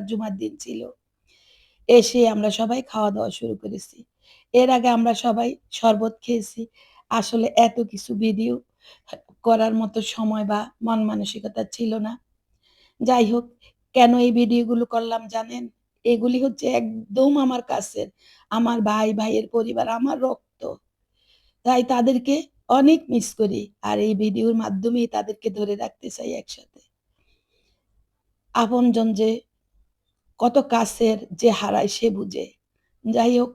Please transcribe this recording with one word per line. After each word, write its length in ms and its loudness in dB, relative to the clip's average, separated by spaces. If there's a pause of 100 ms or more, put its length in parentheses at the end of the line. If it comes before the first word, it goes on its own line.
জুমার 320 -6
দিন 200 -8
ছিল। 240 -12 (1080)
এসে 380 6
আমরা 240 0
সবাই 300 -4
খাওয়া 300 -4
দাওয়া 200 -4
শুরু 240 -8
করেছি। 420 -12 (560)
এর 160 6
আগে 200 2
আমরা 240 2
সবাই 360 -2 (220)
শরবত 500 0
খেয়েছি। 400 -6 (500)
আসলে 360 -2 (100)
এত 220 4
কিছু 360 -8
ভিডিও 380 -2 (880)
করার 320 2
মতো 280 -2
সময় 440 -4
বা 140 -2 (220)
মন 240 0
মানসিকতা 640 -6
ছিল 260 -4
না। 160 -6 (880)
যাই 240 4
হোক, 200 0 (500)
কেন 220 8
এই 140 4
ভিডিওগুলো 540 2
করলাম 420 -4
জানেন? 360 -8 (420)
এগুলি 360 2
হচ্ছে 260 -4
একদম 720 0
আমার 240 0
কাছের, 460 -6 (440)
আমার 300 0
ভাই, 320 0
ভাইয়ের 340 -2
পরিবার, 400 -2
আমার 320 -2
রক্ত। 420 -6 (1040)
তাই 180 4
তাদেরকে 520 2 (320)
অনেক 320 6 (100)
মিস 240 0
করি। 280 -2 (200)
আর 180 -2
এই 160 2
ভিডিওর 400 0
মাধ্যমেই 520 -2
তাদেরকে 420 -6
ধরে 260 -4
রাখতে 340 -10
চাই 240 -10
একসাথে। 480 -16 (1700)
আপনজন 580 2
যে 160 0 (1080)
কত 160 0 (140)
কাছের, 480 0 (140)
যে 200 2
হারায় 360 0
সে 220 -2
বুঝে। 360 -6 (600)
যাই 320 2
হোক, 180 0